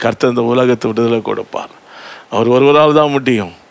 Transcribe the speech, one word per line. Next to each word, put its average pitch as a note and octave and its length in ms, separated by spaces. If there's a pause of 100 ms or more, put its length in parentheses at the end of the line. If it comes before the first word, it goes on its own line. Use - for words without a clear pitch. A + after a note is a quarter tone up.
கர்த்தர் A#2 280
இந்த A#2+ 180
உலகத்தை B2 400
விடுதலை A#2 280 (100)
கொடுப்பார். - 440 (580)
அவர் A2+ 240
ஒருவரால் D3 440
தான் D3 160
முடியும். A#2 380 (180)